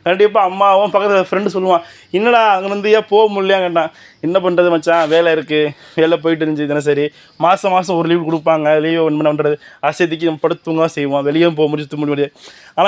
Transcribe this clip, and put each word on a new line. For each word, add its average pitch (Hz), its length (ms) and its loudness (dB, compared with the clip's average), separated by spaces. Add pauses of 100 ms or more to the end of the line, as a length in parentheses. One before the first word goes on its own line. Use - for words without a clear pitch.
கண்டிப்பா 208 340 2 (100)
அம்மாவும் 196 440 2
பக்கத்துல 202 360 2
ஃப்ரெண்டு 202 260 -2
சொல்லுவான், 185 260 0 (360)
"என்னடா 233 240 2 (100)
அங்கேருந்து 196 460 -2
ஏன் 214 120 -2
போக 208 140 4 (100)
முடியலையா?" 196 300 0
கேட்டான். 170 260 -2 (360)
"என்ன 170 180 0
பண்றது 175 300 2
மச்சான், 165 400 0
வேலை 170 220 4
இருக்கு, 151 240 -2 (400)
வேலை 165 240 2
போயிட்டு 160 200 -2
இருந்துச்சு 151 280 -4
தினசரி. 147 340 -2 (400)
மாசம் 190 300 0
மாசம் 185 240 -2
ஒரு 165 120 -2
லீவு 175 160 2
கொடுப்பாங்க, 160 400 0 (160)
லீவு 165 180 -2 (100)
என்ன 151 200 -2
பண்றது, 147 260 -2 (300)
ஆசைக்கு 165 420 -2
நம்ம 156 160 -6
படுத்து 160 220 -4
தூங்க 160 280 0
செய்வோம், 139 340 -2
வெளியே 165 200 2 (100)
போக 156 120 2
முடியாது, 151 180 -6
சுத்த 151 140 -10
முடியாது." 143 280 -2 (460)
ஆனா 180 100 4